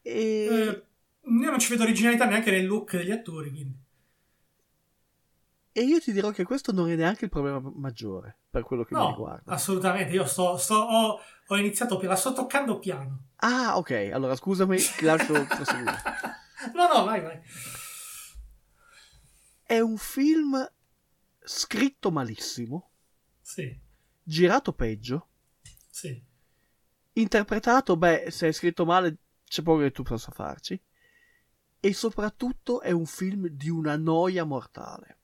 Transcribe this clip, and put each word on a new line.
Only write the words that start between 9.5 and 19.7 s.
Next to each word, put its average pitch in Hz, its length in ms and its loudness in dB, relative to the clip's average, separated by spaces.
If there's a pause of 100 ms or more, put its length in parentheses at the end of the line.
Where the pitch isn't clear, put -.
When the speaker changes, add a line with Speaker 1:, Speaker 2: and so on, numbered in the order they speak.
Speaker 2:
assolutamente. 185 600 0
Io 190 100 2
sto, 180 320 0
sto, - 200 0
ho, 220 440 4 (260)
ho 196 120 0
iniziato, 202 420 0
la 185 160 0
sto 262 160 0
toccando 262 460 0
piano. 135 580 -8
Speaker 1:
Ah, 240 400 0
ok. 117 380 -2
Allora, 131 200 0
scusami, 190 440 2
ti - 260 0
lascio 156 320 4
Speaker 2:
<laughs> 143 80 2
Speaker 1:
proseguire. 127 520 -2 (760)
Speaker 2:
No, 349 160 4
no, 247 160 6
vai, 208 160 -2
vai. 160 180 -12 (2250)
Speaker 1:
È 233 160 2